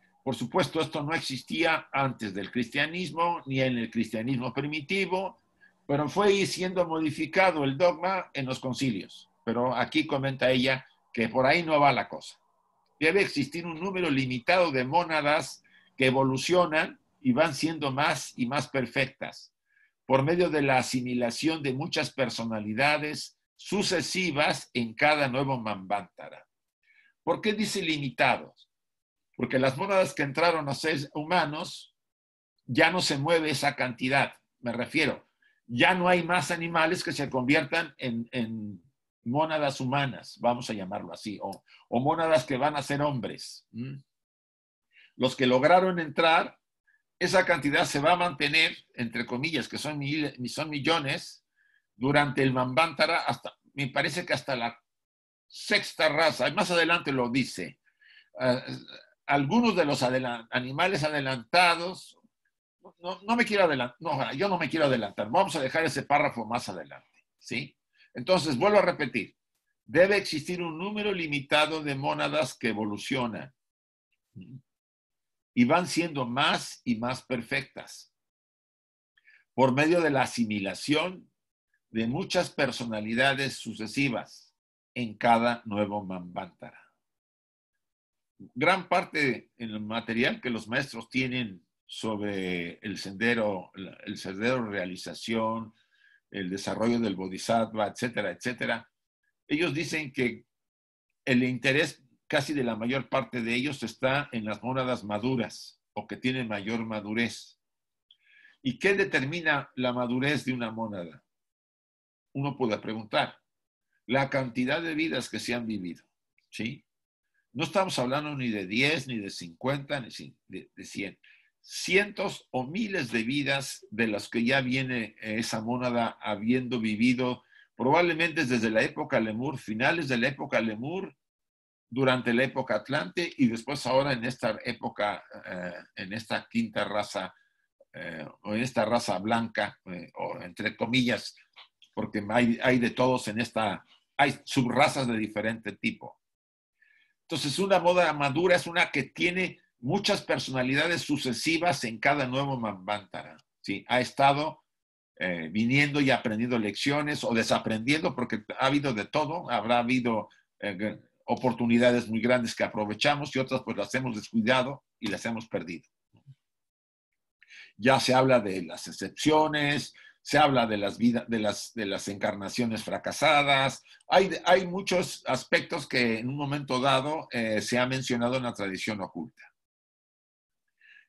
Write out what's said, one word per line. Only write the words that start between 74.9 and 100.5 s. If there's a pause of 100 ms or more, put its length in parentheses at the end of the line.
y
van
siendo
más
y
más
perfectas (1400)
por
medio
de
la
asimilación (640)
de
muchas
personalidades
sucesivas (400)
en
cada
nuevo
Manvantara". (1700)
Gran
parte
en
el
material
que
los
maestros
tienen (200)
sobre
el
sendero, (340)
el
sendero
de
realización, (580)
el
desarrollo
del
bodhisattva,
etcétera,
etcétera, (580)
ellos
dicen
que (800)